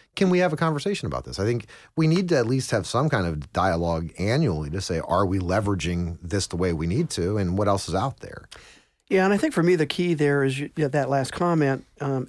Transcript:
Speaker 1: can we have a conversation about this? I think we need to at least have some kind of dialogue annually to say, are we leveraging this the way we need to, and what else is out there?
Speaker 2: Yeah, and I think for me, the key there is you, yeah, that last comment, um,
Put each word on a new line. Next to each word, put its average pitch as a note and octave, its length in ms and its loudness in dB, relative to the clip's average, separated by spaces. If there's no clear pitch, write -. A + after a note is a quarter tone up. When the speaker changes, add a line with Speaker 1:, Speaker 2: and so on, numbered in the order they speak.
Speaker 1:
can F#3+ 100 4
we F3+ 120 4
have F3 120 2
a D#3 40 -4
conversation E3 500 -2
about - 180 -4
this? - 140 -12
I F#2+ 80 0
think A#2 200 -2
we D#3+ 100 4
need F3 220 2
to E3 80 2
at A#2+ 100 2
least B2+ 260 0
have G2+ 140 0
some C3+ 220 0
kind G#2 180 0
of D2+ 280 -4
dialogue E2+ 640 0
annually F#2+ 520 0
to F#2 120 -6
say, E2+ 180 -4
are F#2+ 240 2
we F#2+ 140 0
leveraging F2+ 800 -2
this F#2 280 -4
the - 80 -8
way F2 180 0
we D#2+ 120 -2
need B2+ 240 0
to, G2 280 -2
and F#2 180 0
what G2+ 120 0
else G2 200 0
is D#2+ 60 -4
out A#2+ 260 -2
there? - 280 -16
Speaker 2:
Yeah, F#3+ 160 4
and G3 80 4
I G3+ 60 4
think D4+ 160 0
for E3+ 80 2
me, F3 140 6
the D#3 100 2
key F3+ 260 0
there C#3+ 320 2
is C3+ 160 0
you, D3 160 -6
yeah, D3+ 120 0
that C3+ 200 0
last C3+ 240 0
comment, D3+ 540 2
um, C3+ 260 -2